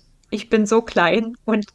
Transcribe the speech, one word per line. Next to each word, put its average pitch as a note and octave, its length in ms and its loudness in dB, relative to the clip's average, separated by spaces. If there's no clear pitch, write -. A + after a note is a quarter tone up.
ich G#3 200 -8
bin G#3+ 160 2
so A3+ 160 2
klein“, A3 520 0
und G#3+ 300 -2